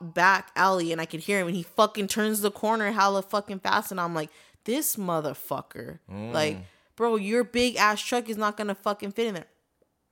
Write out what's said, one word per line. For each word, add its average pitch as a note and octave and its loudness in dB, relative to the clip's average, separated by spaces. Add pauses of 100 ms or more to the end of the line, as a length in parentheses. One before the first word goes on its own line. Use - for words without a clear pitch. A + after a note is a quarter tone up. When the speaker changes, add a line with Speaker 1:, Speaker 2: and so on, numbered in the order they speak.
Speaker 1:
back F3+ 4
alley, F3+ 2
and D#3+ -4
I - -2
could E3 -10
hear G3+ 0
him, F3 0
and E3+ -2
he F3 -4
fucking G#3 2
turns G#3+ 0
the G#3 2
corner G#3+ 0
hella G3 4
fucking G3+ -4
fast, G3+ 0
and F#3+ -4
I'm E3+ -2
like, D#3 -4 (340)
"This C#4+ -2
motherfucker." D3 -4 (120)
Speaker 2:
Mm. G#2 -10
Speaker 1:
Like, D3+ -2 (380)
bro, A3+ 2
your G#3+ 0
big-ass A3+ 2
truck A#3+ -2
is G#3+ -6
not G#3 0
gonna G#3 -4
fucking G3+ -4
fit A#3 0
in G#3+ -4
there. E3+ -10 (640)